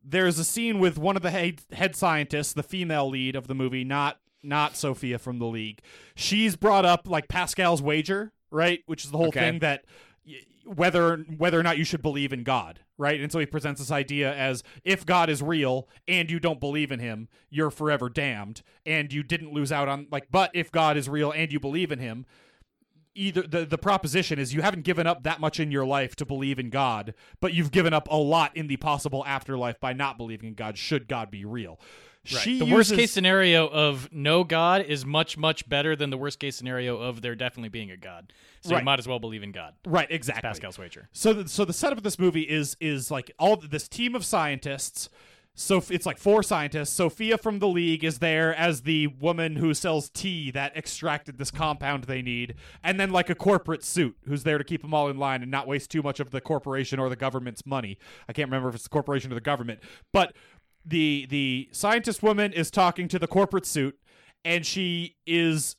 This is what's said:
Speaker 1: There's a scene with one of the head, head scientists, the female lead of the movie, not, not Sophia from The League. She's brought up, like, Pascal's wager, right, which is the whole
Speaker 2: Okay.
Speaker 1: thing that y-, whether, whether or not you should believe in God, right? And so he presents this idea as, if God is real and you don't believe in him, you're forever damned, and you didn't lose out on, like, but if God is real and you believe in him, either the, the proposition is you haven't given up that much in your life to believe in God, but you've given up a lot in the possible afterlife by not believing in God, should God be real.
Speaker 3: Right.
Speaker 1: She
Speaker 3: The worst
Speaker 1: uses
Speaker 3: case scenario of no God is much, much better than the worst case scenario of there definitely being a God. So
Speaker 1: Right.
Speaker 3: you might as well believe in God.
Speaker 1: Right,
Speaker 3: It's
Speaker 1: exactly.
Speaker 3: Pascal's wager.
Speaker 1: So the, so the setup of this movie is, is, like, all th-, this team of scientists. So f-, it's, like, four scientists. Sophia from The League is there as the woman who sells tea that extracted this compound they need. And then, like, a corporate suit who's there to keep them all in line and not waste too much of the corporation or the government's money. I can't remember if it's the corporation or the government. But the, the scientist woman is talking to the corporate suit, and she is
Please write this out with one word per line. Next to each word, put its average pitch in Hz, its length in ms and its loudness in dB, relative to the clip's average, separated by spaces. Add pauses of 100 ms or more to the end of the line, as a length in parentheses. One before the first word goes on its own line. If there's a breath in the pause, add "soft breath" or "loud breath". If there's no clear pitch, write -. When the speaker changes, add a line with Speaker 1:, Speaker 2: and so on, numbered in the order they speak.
Speaker 1:
There's 170 360 2
a 165 40 0
scene 226 360 0
with 175 180 4
one 185 180 2
of 190 60 0
the 170 100 -2
head, 175 300 -2 (100)
head 185 240 -2
scientists, 151 580 0
the 147 100 -4
female 160 460 -2
lead 131 260 -4
of 127 120 -8
the 135 80 -4
movie, 131 280 -2
not, 143 360 -2 (240)
not 147 320 0
Sophia 127 440 -4
from 123 200 -8
The 117 60 -4
League. 107 360 -6 (340 loud breath)
She's 208 400 2
brought 196 300 6
up, 175 220 6
like, 160 200 -2
Pascal's 175 540 2
wager, 160 520 -2 (160)
right, 170 380 2
which 160 180 -6
is 143 60 -12
the 151 60 -4
whole 165 100 4
Speaker 2:
Okay. 139 120 0
Speaker 1:
thing 165 200 0
that 147 260 0 (400 soft breath)
y-, 151 100 -20 (300)
whether, 170 520 4 (200)
whether 165 220 4
or 165 40 4
not 165 140 4
you 165 60 0
should 156 180 -2
believe 139 320 0
in 123 100 -6
God, 120 360 -2 (180)
right? 147 240 0
And 147 100 -4
so 165 60 -2
he 151 80 2
presents 143 340 -4
this 135 120 -6
idea 143 420 0
as, 135 300 -2 (200 loud breath)
if 185 220 0
God 170 240 4
is 143 140 -2
real 135 440 0 (200 soft breath)
and 170 240 0
you 170 80 -2
don't 156 200 0
believe 143 320 -2
in 123 80 -4
him, 113 280 -8 (240 soft breath)
you're 151 200 0
forever 147 380 -2
damned, 113 540 -6 (240 soft breath)
and 151 260 -2
you 147 80 -4
didn't 151 320 -4
lose 147 180 -2
out 143 160 0
on, 143 240 -4
like, 139 200 -6
but 185 240 4
if 170 160 -2
God 156 260 4
is 131 100 -2
real 147 240 0
and 156 220 -2
you 147 60 -2
believe 151 320 -2
in 135 80 -6
him, 123 260 -10 (880 soft breath)
either 196 280 0
the, 160 240 -2
the 151 120 -2
proposition 175 640 0
is 131 140 -2
you 156 80 0
haven't 180 240 0
given 170 200 2
up 165 180 2
that 156 180 -2
much 156 180 -2
in 151 120 0
your 139 140 0
life 135 300 0
to 147 100 -6
believe 135 340 -4
in 123 100 -6
God, 113 440 0 (280 soft breath)
but 180 120 0
you've 160 180 2
given 165 220 4
up 151 160 2
a 151 60 2
lot 151 400 4
in 156 120 -6
the 139 100 -2
possible 139 480 -2
afterlife 131 560 -4
by 131 120 -2
not 135 240 -2
believing 113 320 -10
in 107 40 -12
God, 107 240 -8
should 131 320 -4
God 117 200 -6
be 101 140 -14
real. 104 340 -10 (540 loud breath)
Speaker 3:
Right. 127 120 -2
Speaker 1:
She 254 160 0
Speaker 3:
The 240 60 2
worst 220 260 8
Speaker 1:
uses 196 60 4
Speaker 3:
case - 140 4
scenario 185 560 6
of 147 460 2
no 156 300 4
God 170 420 4
is 139 200 -4
much, 156 340 -2
much 156 280 0
better 147 280 0
than 143 160 -4
the 135 80 -6
worst 139 200 -8
case 139 160 -6
scenario 123 460 -4
of 120 220 -6
there 120 120 -6
definitely 120 340 -6
being 107 220 -10
a 92 60 -16
God. 92 340 -18 (300 soft breath)
So 156 140 -4
Speaker 1:
Right. 160 40 4
Speaker 3:
you 127 60 -2
might 135 140 4
as 117 80 -8
well 127 120 -2
believe 110 240 -8
in 101 80 -10
God. 85 220 -14 (140)
Speaker 1:
Right, 160 220 2
Speaker 3:
It's 165 60 -4 (120)
Speaker 1:
exactly. 120 200 -6
Speaker 3:
Pascal's 101 300 -8
wager. - 340 -18
Speaker 1:
So 220 220 4
the, 196 160 -2
so 202 160 0
the 170 80 -4
setup 285 240 0
of 208 60 -12
this 196 160 -4
movie 165 240 4
is, 151 360 -2
is, 143 300 -4
like, 135 300 -6
all 196 180 6
th-, 151 140 -12
this 151 160 -6
team 240 280 -4
of 202 80 -4
scientists. 143 840 -4 (460 soft breath)
So - 220 2
f-, - 120 0
it's, 175 160 -2
like, 170 140 -4
four 208 240 6
scientists. 147 480 -2
Sophia 220 480 2
from 214 180 -2
The 202 100 2
League 170 360 2
is 147 160 -2
there 160 340 2
as 156 300 0
the 151 240 2
woman 160 480 -2
who 151 180 2
sells 156 340 0
tea 165 440 -6
that 143 260 -4
extracted 151 640 -6
this 139 100 -6
compound 143 540 -2
they 131 180 -6
need. 120 320 -6 (300 loud breath)
And 190 160 0
then, 196 100 2
like, 180 220 2
a 165 40 2
corporate 180 480 2
suit 143 320 0 (120)
who's 139 160 -4
there 151 160 2
to 143 40 -2
keep 165 200 -6
them 151 100 -6
all 147 160 2
in 135 80 -6
line 135 240 -2
and 123 80 -8
not 135 160 -2
waste 139 240 -4
too 156 140 -2
much 139 160 -4
of 139 100 -4
the 135 100 -6
corporation 135 600 -2
or 131 100 0
the 127 60 -4
government's 123 500 -6
money. 120 320 -6 (320 loud breath)
I 117 40 -12
can't 143 140 -2
remember 127 220 -2
if 117 60 -8
it's - 80 -12
the - 60 -16
corporation 139 420 -2
or 120 40 -6
the 117 60 -6
government. 120 380 -4 (340 loud breath)
But 190 200 4 (500 soft breath)
the, 151 460 0
the 135 420 0
scientist 220 520 0
woman 208 300 4
is 165 180 0
talking 180 380 2
to 185 100 -2
the 165 80 0
corporate 190 400 2
suit, 139 320 -2 (440 soft breath)
and 170 220 0
she 175 500 -4 (120)
is 165 520 2